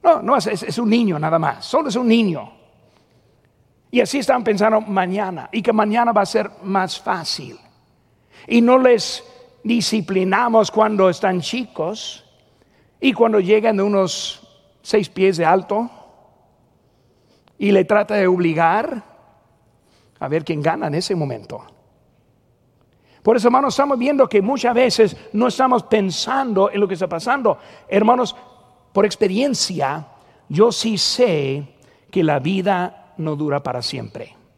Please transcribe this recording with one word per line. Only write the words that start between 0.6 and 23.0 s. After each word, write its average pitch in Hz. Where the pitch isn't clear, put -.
es 208
un 233
niño 208
nada 160
más, 151
solo 302
es 202
un 254
niño. 202
Y 247
así 247
están 247
pensando 214
mañana, 190
y 214
que 233
mañana 220
va 202
a 196
ser 208
más 190
fácil. -
Y 233
no 247
les 247
disciplinamos 202
cuando 214
están 185
chicos, 214
y 269
cuando 220
llegan 214
de 190
unos 196
seis -
pies 190
de 170
alto, 196
y 202
le 190
trata 208
de 190
obligar 180
a 135
ver 151
quién 151
gana 156
en 147
ese 180
momento. 127